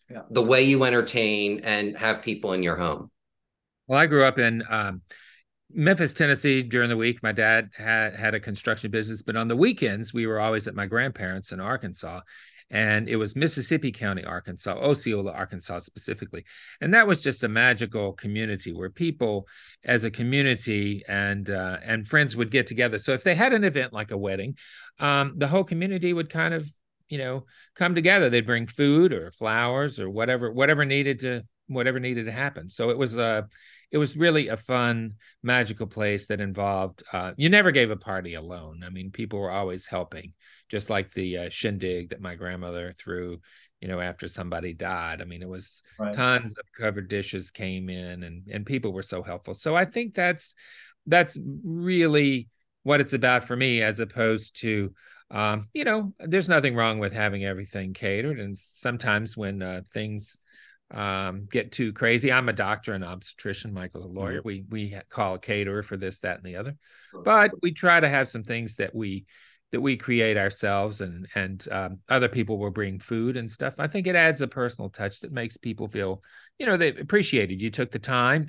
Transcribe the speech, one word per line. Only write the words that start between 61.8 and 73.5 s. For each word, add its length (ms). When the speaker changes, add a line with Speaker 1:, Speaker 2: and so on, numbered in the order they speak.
Speaker 3:
crazy, 400
I'm 160
a 60
doctor 400
and 100
obstetrician, 720
Michael's 320
a 20
lawyer. 320
Speaker 4:
Mm-hmm. 80
Speaker 3:
We, 220
we 220
ha-, 180
call 260
a 40
caterer 440
for 140
this, 220
that, 180
and 80
the 100
other, 220
Speaker 1:
Sure. 120
Speaker 3:
but 280
we 120
try 260
to 80
have 220
some 140
things 340
that 180
we, 300
that 80
we 160
create 400
ourselves 640
and, 340
and, 360
um, 360
other 220
people 280
will 140
bring 280
food 360
and 160